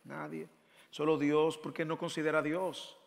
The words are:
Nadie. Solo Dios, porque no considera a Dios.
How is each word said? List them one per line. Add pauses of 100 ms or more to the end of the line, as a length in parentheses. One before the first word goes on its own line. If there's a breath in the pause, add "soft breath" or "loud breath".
Nadie. (440 soft breath)
Solo
Dios,
porque
no
considera
a
Dios.